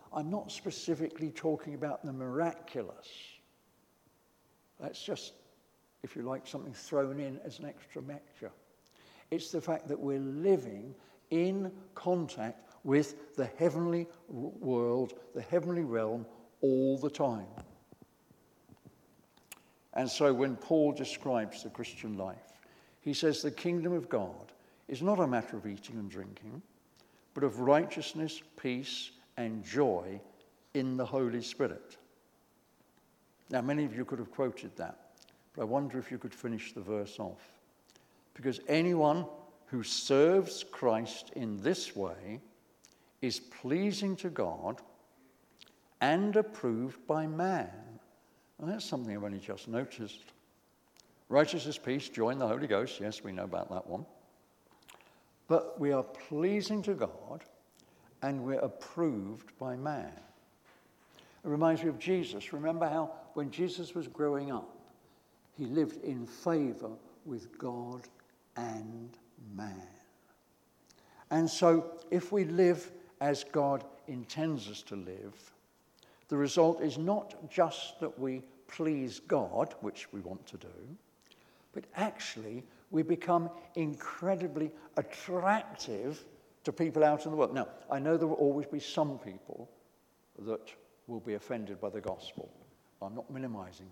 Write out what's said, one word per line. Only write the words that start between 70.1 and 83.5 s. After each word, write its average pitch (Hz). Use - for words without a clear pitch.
And 160
so 165
if 180
we 196
live 175
as 143
God 139
intends 131
us 104
to -
live, 95
the 151
result 165
is 147
not 165
just -
that -
we 131
please 143
God, 107
which -
we 101
want 92
to -
do, 101
but -
actually 123
we 156
become 170